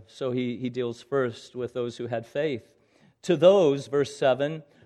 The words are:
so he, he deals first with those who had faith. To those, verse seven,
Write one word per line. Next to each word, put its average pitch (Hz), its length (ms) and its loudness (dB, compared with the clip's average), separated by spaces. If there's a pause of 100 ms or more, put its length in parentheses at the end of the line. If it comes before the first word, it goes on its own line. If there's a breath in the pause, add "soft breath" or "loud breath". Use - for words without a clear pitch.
so 131 240 -6
he, 123 260 -4
he 123 140 -6
deals 120 320 -6
first 123 520 -4
with 123 160 -8
those 120 260 -6
who 120 100 -8
had 113 180 -6
faith. 143 480 -6 (480 soft breath)
To 175 160 0
those, 151 480 6
verse 135 320 -2
seven, 143 460 0 (220 soft breath)